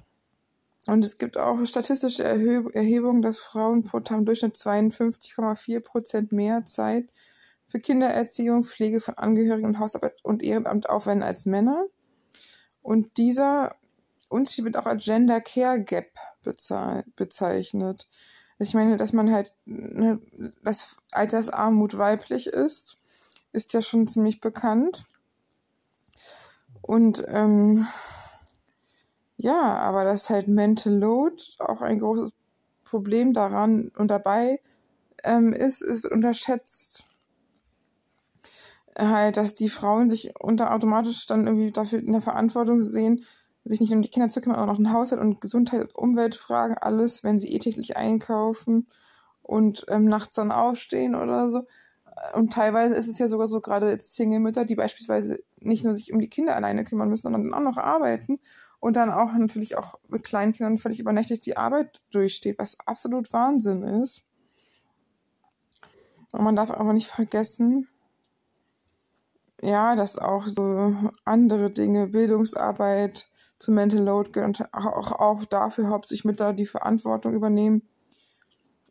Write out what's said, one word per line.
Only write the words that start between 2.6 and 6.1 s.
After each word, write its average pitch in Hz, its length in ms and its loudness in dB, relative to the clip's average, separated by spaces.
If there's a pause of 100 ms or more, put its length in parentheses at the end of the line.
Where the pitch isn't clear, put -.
Erhebungen, 233 480 2
dass 220 180 -2
Frauen 226 440 0
pro 226 180 -6
Tag 220 160 -4
im 214 80 0
Durchschnitt 226 320 0
zweiundfünfzig 220 800 -2
Komma 220 200 -2
vier 233 260 -6
Prozent 214 520 -4